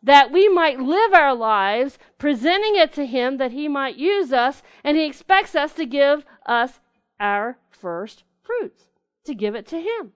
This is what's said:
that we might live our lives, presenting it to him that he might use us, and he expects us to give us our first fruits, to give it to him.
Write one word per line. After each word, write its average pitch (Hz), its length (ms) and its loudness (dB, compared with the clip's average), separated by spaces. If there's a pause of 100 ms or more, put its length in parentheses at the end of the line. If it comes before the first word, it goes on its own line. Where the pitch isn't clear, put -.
that 269 300 6
we 381 160 6
might 330 320 2
live 381 340 0
our 285 220 4
lives, 220 600 -2 (200)
presenting 339 600 0
it 311 160 2
to 294 120 -6
him 254 320 -4
that 254 140 -4
he 294 160 -8
might 277 300 -6
use 349 340 -2
us, 254 300 0 (240)
and 302 100 0
he 311 100 0
expects 370 480 -2
us 302 200 -2
to 320 120 -6
give 285 400 0 (200)
us 240 340 -2 (400)
our 208 380 -4 (120)
first 185 540 -12 (180)
fruits, - 440 -10 (400)
to 285 100 -10
give 208 180 -6
it 220 140 -12
to 330 140 -8
him. 381 340 -8